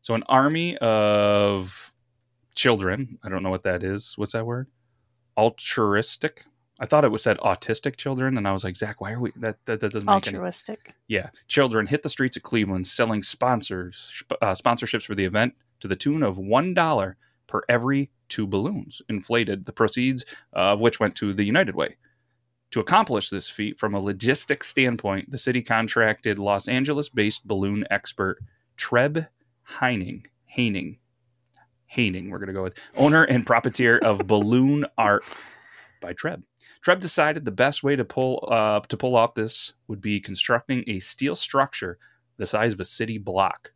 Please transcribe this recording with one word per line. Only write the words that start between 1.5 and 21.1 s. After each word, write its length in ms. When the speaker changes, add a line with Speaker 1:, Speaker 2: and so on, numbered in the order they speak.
Speaker 1:
children, 680
I 60
don't 140
know 80
what 120
that 180
is. 360
What's 160
that 120
word? 220
Altruistic? 1040
I 60
thought 200
it 60
was 120
said 160
autistic 560
children, 420
and 100
I 40
was 120
like, 120
"Zach, 260
why 120
are 60
we, 180
that, 280
that, 140
that 140
doesn't 140
make 200
any" 100
Speaker 2:
Altruistic. 560
Speaker 1:
Yeah. 220
Children 400
hit 160
the 60
streets 280
of 60
Cleveland 440
selling 360
sponsors, 880
sp-, 200
uh, 120
sponsorships 500
for 120
the 100
event 280
to 80
the 80
tune 280
of 140
one 360
dollar 440
per 220
every 420
two 160
balloons 640
inflated, 560
the 60
proceeds 540
of 260
which 200
went 160